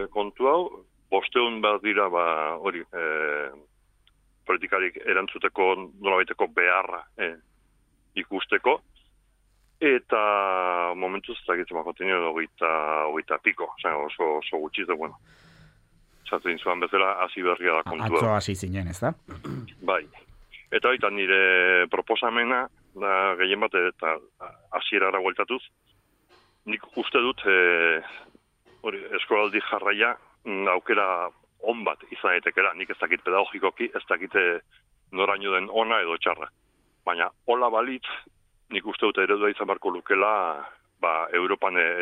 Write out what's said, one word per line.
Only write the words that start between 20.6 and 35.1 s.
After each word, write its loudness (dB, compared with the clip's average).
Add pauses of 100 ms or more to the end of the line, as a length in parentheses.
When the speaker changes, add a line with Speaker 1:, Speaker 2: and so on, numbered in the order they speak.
Speaker 1:
Eta 2
baita 0
nire 4
proposamena, 0 (300)
da -2 (260)
gehien 2
bat, -2
eta 0 (600)
hasierara 0
bueltatuz, -2 (1080)
nik -6 (160)
uste 0
dut, -2
e, 4 (840)
hori, -6 (160)
eskolaldi 2
jarraia, 0 (320)
mm, -2 (100)
aukera 2 (540)
on -2
bat -2
izan 0
daitekeela. 2
Nik -8
ez -10
dakit 0
pedagogikoki, 0
ez -4
dakit, -4
e, 2 (520)